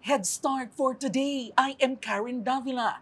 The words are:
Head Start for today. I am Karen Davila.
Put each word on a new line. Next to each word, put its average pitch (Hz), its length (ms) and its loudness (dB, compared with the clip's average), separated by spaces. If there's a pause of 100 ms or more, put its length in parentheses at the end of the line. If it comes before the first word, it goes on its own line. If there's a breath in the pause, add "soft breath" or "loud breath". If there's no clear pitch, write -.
Head 226 240 2
Start 269 460 -2
for 262 220 2
today. 269 640 -2
I 269 220 2
am 262 160 2
Karen 220 480 -4
Davila. 247 580 -2